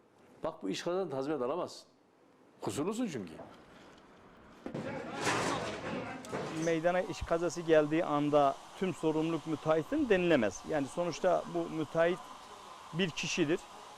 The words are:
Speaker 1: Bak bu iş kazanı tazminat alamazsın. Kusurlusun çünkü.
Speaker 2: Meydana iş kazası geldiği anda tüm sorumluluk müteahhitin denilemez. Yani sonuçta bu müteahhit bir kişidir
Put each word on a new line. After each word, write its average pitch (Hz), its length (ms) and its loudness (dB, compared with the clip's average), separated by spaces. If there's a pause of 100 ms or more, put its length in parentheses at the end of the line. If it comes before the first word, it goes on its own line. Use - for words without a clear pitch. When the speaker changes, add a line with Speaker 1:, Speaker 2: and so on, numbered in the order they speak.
(440)
Speaker 1:
Bak - 180 -6
bu 196 80 -2
iş 165 120 -4
kazanı 180 280 0
tazminat 135 320 -2
alamazsın. 143 460 -4 (720)
Kusurlusun 202 520 -2
çünkü. 95 200 -6 (3250)
Speaker 2:
Meydana 170 360 2
iş 165 180 -4
kazası 170 420 0
geldiği 156 440 6
anda 147 520 4 (220)
tüm 185 160 0
sorumluluk 160 520 0
müteahhitin 160 640 0
denilemez. 170 600 4
Yani 147 180 0
sonuçta 170 580 0 (100)
bu 170 220 0
müteahhit 165 420 2 (760)
bir 175 180 0
kişidir 165 500 0 (380)